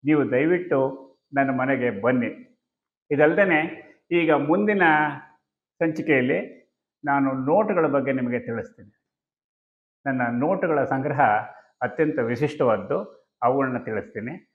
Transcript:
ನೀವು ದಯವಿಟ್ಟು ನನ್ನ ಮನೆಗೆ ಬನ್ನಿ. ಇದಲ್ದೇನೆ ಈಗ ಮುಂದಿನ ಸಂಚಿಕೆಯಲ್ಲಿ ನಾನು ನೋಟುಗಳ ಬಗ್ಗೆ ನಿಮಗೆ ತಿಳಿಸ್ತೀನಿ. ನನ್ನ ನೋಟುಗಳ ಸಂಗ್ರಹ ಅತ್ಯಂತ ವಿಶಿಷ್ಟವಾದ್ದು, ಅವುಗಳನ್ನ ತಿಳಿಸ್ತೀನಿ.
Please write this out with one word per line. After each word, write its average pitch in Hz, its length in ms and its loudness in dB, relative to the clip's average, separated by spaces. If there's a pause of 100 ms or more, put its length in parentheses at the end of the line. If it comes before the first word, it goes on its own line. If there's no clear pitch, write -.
ನೀವು 147 180 4 (100)
ದಯವಿಟ್ಟು 156 480 2 (540)
ನನ್ನ 135 160 0 (120)
ಮನೆಗೆ 127 280 0 (120)
ಬನ್ನಿ. 120 300 0 (800)
ಇದಲ್ದೇನೆ 160 480 4 (520)
ಈಗ 170 200 2 (180)
ಮುಂದಿನ 202 340 2 (1000)
ಸಂಚಿಕೆಯಲ್ಲಿ 147 580 0 (640)
ನಾನು 139 260 0 (200)
ನೋಟುಗಳ 185 380 2
ಬಗ್ಗೆ 139 240 0
ನಿಮಗೆ 123 280 -2
ತಿಳಿಸ್ತೀನಿ. 113 540 -10 (1120)
ನನ್ನ 131 160 -2 (220)
ನೋಟುಗಳ 160 400 0
ಸಂಗ್ರಹ 135 380 -2 (600)
ಅತ್ಯಂತ 151 380 -2
ವಿಶಿಷ್ಟವಾದ್ದು, 117 800 -2 (460)
ಅವುಗಳನ್ನ 127 440 0
ತಿಳಿಸ್ತೀನಿ. 110 460 -8 (220)